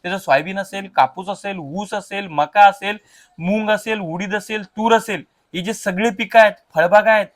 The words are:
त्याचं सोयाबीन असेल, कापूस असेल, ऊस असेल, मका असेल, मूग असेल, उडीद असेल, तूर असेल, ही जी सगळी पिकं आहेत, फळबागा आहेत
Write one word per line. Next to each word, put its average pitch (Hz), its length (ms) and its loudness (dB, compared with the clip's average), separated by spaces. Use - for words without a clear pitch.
त्याचं 190 160 -6
सोयाबीन 170 400 0
असेल, 196 300 -10
कापूस 175 400 -2
असेल, 196 300 -8
ऊस 175 360 -10
असेल, 202 320 -8
मका 151 420 4
असेल, 196 280 -2
मूग 208 320 -2
असेल, 214 300 -2
उडीद 185 340 -6
असेल, 214 300 -8
तूर 220 280 -2
असेल, 208 300 0
ही 180 60 -6
जी 202 120 -6
सगळी 208 380 -2
पिकं 220 300 2
आहेत, 208 120 6
फळबागा 208 380 4
आहेत 208 240 2